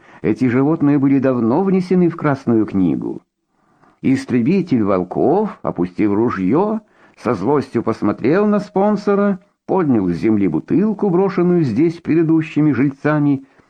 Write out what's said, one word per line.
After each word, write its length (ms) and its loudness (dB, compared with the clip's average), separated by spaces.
эти 260 0
животные 520 2
были 200 2
давно 440 0
внесены 460 2
в 60 -6
Красную 500 0
книгу. 560 -2
Истребитель 840 0
волков, 800 0
опустив 480 -2
ружьё, 680 -2
со 180 -4
злостью 480 -2
посмотрел 640 0
на 120 0
спонсора, 800 -2
поднял 420 0
с 40 0
земли 340 0
бутылку, 640 0
брошенную 540 2
здесь 380 0
предыдущими 680 0
жильцами, 760 0